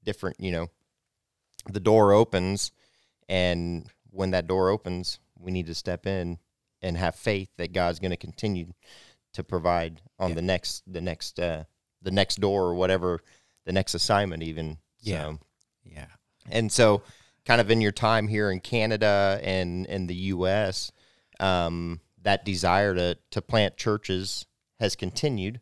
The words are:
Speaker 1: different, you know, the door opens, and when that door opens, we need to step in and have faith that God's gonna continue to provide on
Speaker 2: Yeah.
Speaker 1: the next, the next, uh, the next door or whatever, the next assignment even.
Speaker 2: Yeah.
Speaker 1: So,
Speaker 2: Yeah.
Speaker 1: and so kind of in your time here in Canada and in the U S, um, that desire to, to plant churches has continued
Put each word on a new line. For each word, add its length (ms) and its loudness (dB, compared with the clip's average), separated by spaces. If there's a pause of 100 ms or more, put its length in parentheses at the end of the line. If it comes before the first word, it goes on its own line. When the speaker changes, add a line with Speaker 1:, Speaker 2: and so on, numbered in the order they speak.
Speaker 1:
different, 340 -6
you 140 -4
know, 140 -2 (1040)
the 100 -4
door 320 8
opens, 600 2 (540)
and 600 -2 (240)
when 220 -2
that 140 0
door 220 2
opens, 500 -4 (200)
we 120 -10
need 180 -2
to 60 -8
step 320 -6
in 320 -4 (440)
and 160 -4
have 160 0
faith 420 -4
that 160 -6
God's 280 0
gonna 180 -4
continue 560 -6 (580)
to 100 -10
provide 600 -2 (160)
on 120 -2
Speaker 2:
Yeah. 60 -4
Speaker 1:
the 60 -4
next, 440 -2
the 140 -8
next, 400 -8
uh, 240 -4 (380)
the 80 -6
next 260 2
door 280 2
or 100 0
whatever, 460 2 (440)
the 80 -6
next 220 0
assignment 480 0
even. 340 -6 (240)
Speaker 2:
Yeah. 220 -6
Speaker 1:
So, 160 -8 (460)
Speaker 2:
Yeah. 240 -18 (420)
Speaker 1:
and 200 0
so 320 6 (440)
kind 140 6
of 100 2
in 100 6
your 120 2
time 360 2
here 220 0
in 100 -4
Canada 840 2
and 440 -2
in 220 -6
the 60 -6 (200)
U 120 0
S, 460 -2 (480)
um, 600 0 (220)
that 220 0
desire 500 2
to, 220 0 (140)
to 100 -4
plant 360 0
churches 680 -4 (320)
has 160 0
continued 680 -4